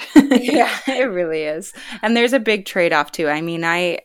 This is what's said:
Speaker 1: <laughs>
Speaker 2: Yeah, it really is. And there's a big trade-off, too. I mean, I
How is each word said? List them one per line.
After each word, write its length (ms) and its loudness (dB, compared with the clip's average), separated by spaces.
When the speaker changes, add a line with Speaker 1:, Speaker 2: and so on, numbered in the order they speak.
Speaker 1:
<laughs> 80 0
Speaker 2:
Yeah, 600 4
it 220 -2
really 340 -2
is. 280 -8
And 160 2
there's 160 2
a 60 4
big 260 0
trade-off, 480 0
too. 160 -2
I 100 0
mean, 240 -4
I 420 -2